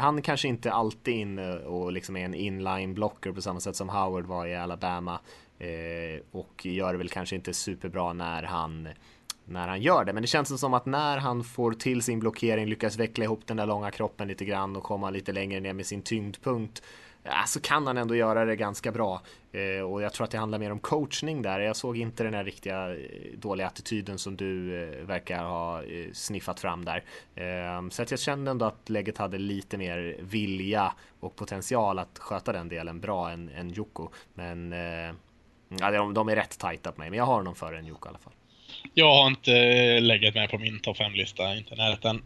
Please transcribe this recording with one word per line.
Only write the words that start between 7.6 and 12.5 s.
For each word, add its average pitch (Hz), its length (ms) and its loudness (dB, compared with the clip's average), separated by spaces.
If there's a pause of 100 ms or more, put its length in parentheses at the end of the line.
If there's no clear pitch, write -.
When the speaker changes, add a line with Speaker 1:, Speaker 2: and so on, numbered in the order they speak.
Speaker 1:
när 85 300 -4
han, 80 460 -4 (560)
när 90 240 -6
han 95 140 -2
gör 151 220 6
det. 98 80 0
Men 110 100 -2
det 117 40 -2
känns 143 340 0
som 131 140 2
att 123 120 2
när 143 320 2
han 123 260 0
får 117 280 0
till 123 300 0
sin 113 180 2
blockering, 110 460 2